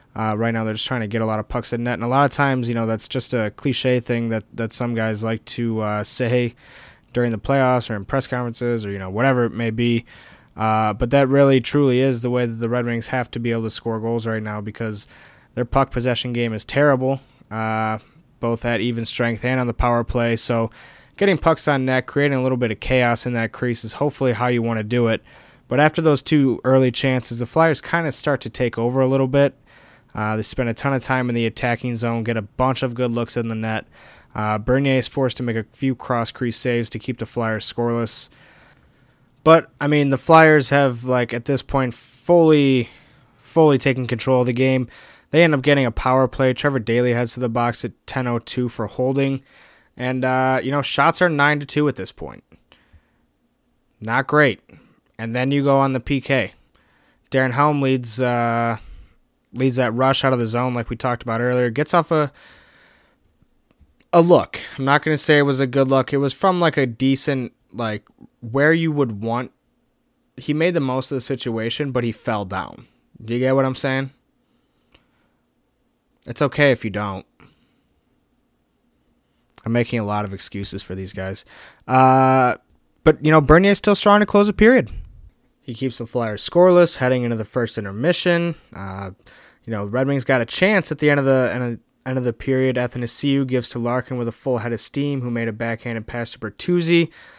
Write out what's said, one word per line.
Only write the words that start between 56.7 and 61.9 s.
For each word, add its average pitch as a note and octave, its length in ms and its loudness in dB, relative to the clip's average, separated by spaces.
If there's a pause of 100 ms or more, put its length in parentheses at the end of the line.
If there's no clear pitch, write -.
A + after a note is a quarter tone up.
Darren C3 220 0
Helm C#3+ 300 2
leads, B2 380 -2
uh, A#2 580 0 (720)
leads C3 240 0
that B2 160 2
rush B2+ 320 2
out C3+ 80 2
of B2 60 2
the A#2 80 0
zone B2 260 -2
like A#2+ 160 -6
we B2 80 -8
talked A#2+ 260 -4
about A2+ 200 -4
earlier. B2 260 0
Gets B2 240 -2